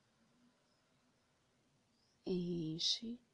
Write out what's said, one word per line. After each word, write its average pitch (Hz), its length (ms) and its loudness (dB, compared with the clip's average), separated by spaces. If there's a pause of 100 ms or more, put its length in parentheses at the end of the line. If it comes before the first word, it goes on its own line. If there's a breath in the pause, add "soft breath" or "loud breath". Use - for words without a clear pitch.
(2250)
Enche. 175 920 0 (140)